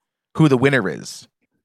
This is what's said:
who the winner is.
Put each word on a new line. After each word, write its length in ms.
who 120
the 80
winner 320
is. 380